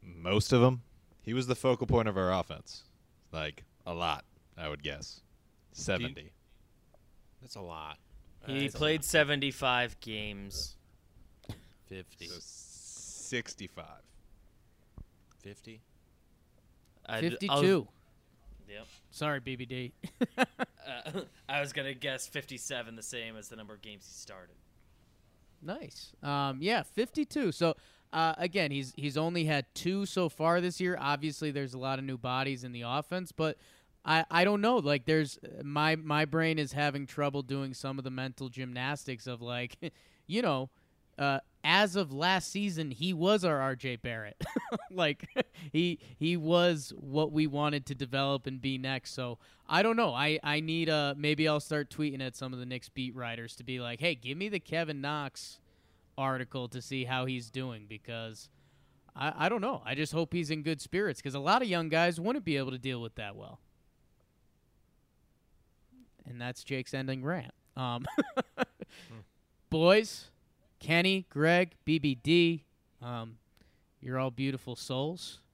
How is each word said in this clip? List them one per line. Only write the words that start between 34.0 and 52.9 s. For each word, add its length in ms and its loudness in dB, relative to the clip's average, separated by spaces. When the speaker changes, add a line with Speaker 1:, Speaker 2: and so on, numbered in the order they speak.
Speaker 4:
I, 260 4
I 140 6
don't 160 6
know. 160 4
Like, 300 2
there's, 340 2
my, 320 2
my 300 2
brain 340 2
is 140 -2
having 340 0
trouble 360 0
doing 300 -4
some 240 -6
of 60 -8
the 80 -6
mental 380 -6
gymnastics 760 -4
of, 160 -6
like, 520 -6
<laughs> 160 -20
you 140 2
know, 280 2
uh, 220 2
as 320 6
of 160 0
last 400 0
season, 400 -2
he 220 -2
was 320 4
our 160 4
R 140 0
J 200 -4
Barrett. 460 -8
<laughs> 140 -6
Like, 360 4
<laughs> 120 -12
he, 260 4
he 200 2
was 640 4
what 320 0
we 160 4
wanted 400 2
to 80 -6
develop 520 0
and 140 -8
be 160 0
next. 360 -4
So, 260 -6
I 140 6
don't 140 6
know. 180 4
I, 300 2
I 160 2
need 300 0
a, 280 2
maybe 300 2
I'll 120 4
start 300 -2
tweeting 320 -4
at 140 -6
some 180 -8
of 60 -8
the 60 -8
Knicks 240 -8
beat 260 -6